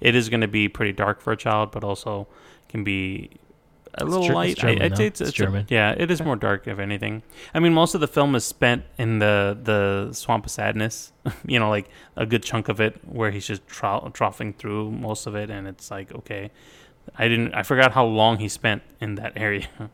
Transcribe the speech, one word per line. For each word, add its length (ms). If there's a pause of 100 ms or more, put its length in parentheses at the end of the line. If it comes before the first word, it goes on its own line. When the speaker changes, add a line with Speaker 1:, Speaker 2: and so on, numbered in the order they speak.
Speaker 1:
It 140
is 140
gonna 180
be 220
pretty 240
dark 280
for 100
a 60
child, 340
but 120
also 440 (400)
can 160
be 460 (680)
a 40
Speaker 2:
It's 80
Speaker 1:
little 160
Speaker 2:
Ger-, 60
Speaker 1:
light. 180
Speaker 2:
it's 100
German, 200
Speaker 1:
I, 40
I'd 60
Speaker 2:
though. 40
Speaker 1:
say 120
it's, 140
Speaker 2:
It's 100
Speaker 1:
it's 80
a, 40
Speaker 2:
German. 260
Speaker 1:
yeah, 280
it 140
is 100
more 140
dark, 320
if 100
anything. 460 (300)
I 60
mean, 140
most 220
of 60
the 60
film 280
is 100
spent 380 (140)
in 220
the, 420
the 520
swamp 320
of 60
sadness, 600 (180)
<laughs> 180
you 120
know, 100
like, 200 (260)
a 100
good 180
chunk 260
of 100
it 260
where 260
he's 160
just 200
tro-, 460
troughing 420
through 360
most 340
of 100
it, 140
and 180
it's 240
like, 220
okay. 380 (640)
I 120
didn't, 260
I 80
forgot 300
how 120
long 320
he 120
spent 340 (160)
in 160
that 220
area. 360
<laughs> 60
I 140